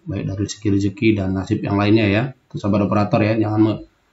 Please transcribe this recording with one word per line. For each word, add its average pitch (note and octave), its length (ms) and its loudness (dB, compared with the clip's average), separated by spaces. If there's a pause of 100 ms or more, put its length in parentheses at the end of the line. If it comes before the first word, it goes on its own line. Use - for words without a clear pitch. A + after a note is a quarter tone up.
baik G2+ 240 -8
dari G2+ 240 -6
segi - 180 -8
rezeki G2+ 400 0 (140)
dan F#2+ 100 -2
nasib F#2+ 300 -2
yang G2+ 160 -2
lainnya G#2+ 320 4
ya. G#2+ 120 2 (280)
Itu - 80 -10
sahabat G2+ 320 0
operator G#2 320 2
ya, A2 160 0
jangan G#2+ 200 0 (120)
me-, G#2 100 -6 (320)